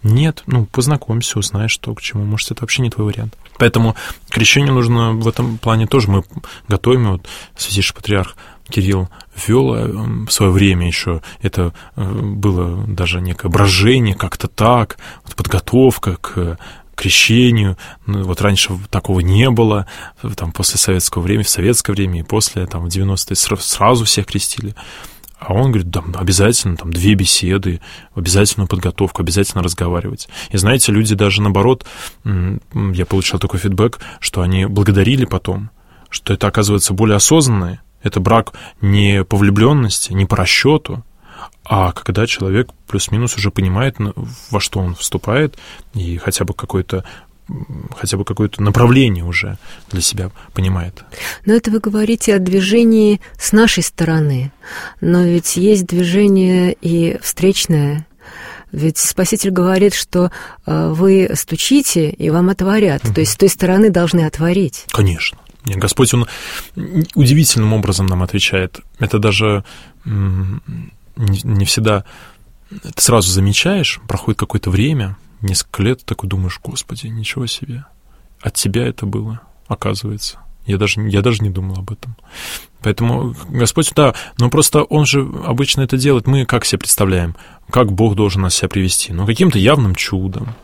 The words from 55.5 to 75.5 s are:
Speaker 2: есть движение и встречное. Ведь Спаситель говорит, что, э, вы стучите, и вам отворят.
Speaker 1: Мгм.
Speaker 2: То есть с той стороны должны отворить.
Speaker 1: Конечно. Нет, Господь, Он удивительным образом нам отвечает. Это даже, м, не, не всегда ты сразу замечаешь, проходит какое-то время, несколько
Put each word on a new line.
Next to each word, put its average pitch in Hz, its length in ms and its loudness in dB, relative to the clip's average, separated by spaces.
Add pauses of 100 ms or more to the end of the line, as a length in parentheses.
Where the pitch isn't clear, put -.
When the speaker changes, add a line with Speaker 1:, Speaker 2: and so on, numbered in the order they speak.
Speaker 2:
есть 190 300 4
движение 185 920 2
и 165 440 0
встречное. 156 840 0 (680)
Ведь 156 280 -2
Спаситель 190 520 0
говорит, 185 440 4
что, 180 360 0 (360)
э, 160 240 0
вы 190 420 4
стучите, 165 760 0
и - 200 -4
вам 175 200 2
отворят. 190 540 0
Speaker 1:
Мгм. 110 120 0
Speaker 2:
То 160 60 2
есть 104 100 0
с - 40 -4
той 196 140 4
стороны 190 400 4
должны 175 360 2
отворить. 165 680 -2
Speaker 1:
Конечно. 92 480 -2 (260)
Нет, 95 140 -4
Господь, 123 340 2
Он 120 140 2 (880)
удивительным 127 580 4
образом 98 320 0
нам 92 160 0
отвечает. 92 600 -2 (180)
Это 110 180 0
даже, 104 460 0 (420)
м, 95 560 -2 (540)
не, 98 280 0
не 101 220 2
всегда 107 380 0 (640)
ты - 320 -10
сразу 104 300 4
замечаешь, 101 760 0
проходит - 320 -4
какое-то - 300 -4
время, 101 480 0 (240)
несколько 98 420 -4